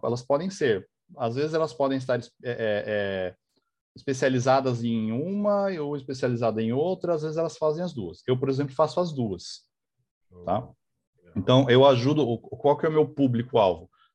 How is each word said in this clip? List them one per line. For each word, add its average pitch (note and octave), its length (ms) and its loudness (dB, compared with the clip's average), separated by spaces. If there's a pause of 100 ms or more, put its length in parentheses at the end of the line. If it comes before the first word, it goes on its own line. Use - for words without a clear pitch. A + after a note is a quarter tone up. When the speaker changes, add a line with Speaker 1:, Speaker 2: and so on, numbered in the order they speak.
Speaker 1:
elas A#2+ 180 -2
podem D#3 280 -2
ser, A2+ 400 0 (280)
às A#2 180 -4
vezes D3+ 180 -2
elas D#3+ 200 -2
podem C3+ 240 0
estar B2+ 220 -2
es-, - 120 -12 (120)
é, B2+ 80 -6
é, A#2+ 40 -6 (320)
é, G2 480 -4 (600)
especializadas C3 880 0
em A2+ 280 -2
uma G3+ 580 -2 (100)
ou D3 160 -6
especializada B2+ 640 -2
em A2+ 120 -2
outra, F3 400 -2
às D#3 80 -2
vezes D#3 160 -6
elas E3 200 -4
fazem D#3 260 -2
as E3+ 100 -6
duas. F2+ 340 -10
Eu, B2+ 120 2
por C3+ 100 -2
exemplo, C3+ 240 -2
faço D#3 260 0
as F3 140 -2
duas, A2 480 -8 (840)
tá? F#2 140 -2
Speaker 2:
Oh, - 160 -14 (480)
legal. - 120 -20
Speaker 1:
Então, B2+ 340 4
eu B2+ 160 8
ajudo, C#3 420 4
o, A#2 100 -2
qual C#3+ 400 0
que E3 80 -2
é D#3+ 40 2
o - 20 -2
meu D3+ 160 4
público-alvo? A2+ 800 2 (260)